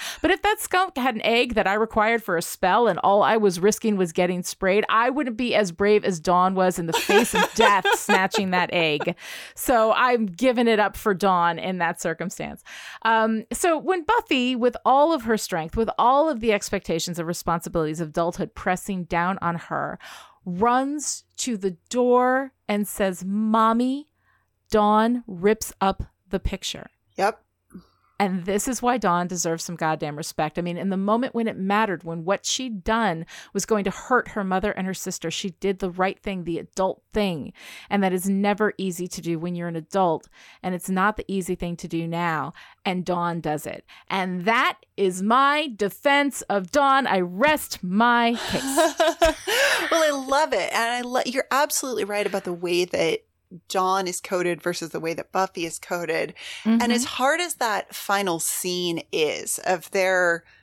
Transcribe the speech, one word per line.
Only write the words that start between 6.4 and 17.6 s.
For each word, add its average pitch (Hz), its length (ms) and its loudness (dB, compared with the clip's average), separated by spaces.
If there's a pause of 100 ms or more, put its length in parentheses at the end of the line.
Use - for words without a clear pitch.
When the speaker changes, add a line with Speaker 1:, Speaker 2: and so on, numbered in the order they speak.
Speaker 1:
was 185 240 2
in 175 60 -4
the 160 80 -2
face - 400 2
of 427 220 0
death 403 340 4
Speaker 2:
<laughs> 453 60 4
Speaker 1:
snatching 190 560 0
that 180 200 0
egg. 160 440 0 (400)
So 226 360 4 (140)
I'm 240 220 2
giving 240 400 2
it 220 120 6
up 202 160 0
for 202 200 0
Dawn 175 420 2
in 185 220 -4
that 170 200 -2
circumstance. 165 640 -6 (380)
Um, 220 500 2
so 330 260 2
when 320 260 -2
Buffy, 269 520 0
with 240 300 2
all 285 280 6
of 269 100 -2
her 226 140 0
strength, 165 380 -6
with 226 220 0
all 277 320 4
of 240 120 -4
the 220 120 2
expectations 175 640 -4
and 165 100 -4
responsibilities 165 720 -2